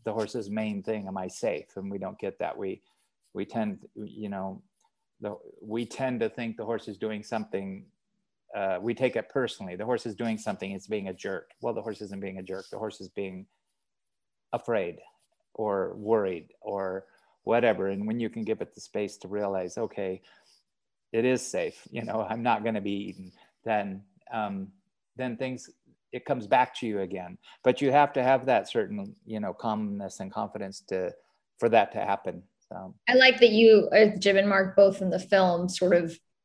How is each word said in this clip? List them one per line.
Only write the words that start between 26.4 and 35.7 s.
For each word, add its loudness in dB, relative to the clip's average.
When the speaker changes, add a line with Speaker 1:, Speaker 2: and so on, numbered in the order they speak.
Speaker 1:
back 4
to -6
you -2
again. -8
But 4
you 2
have 6
to 0
have 4
that 2
certain, -4
you -8
know, -6
calmness -6
and -10
confidence -8
to, -4
for 2
that 6
to -6
happen. -4
So. -14
Speaker 2:
I 4
like 8
that 12
you, 10
uh, 8
Jim 4
and 6
Mark, 2
both 8
in 0
the 0
film, 4
sort 2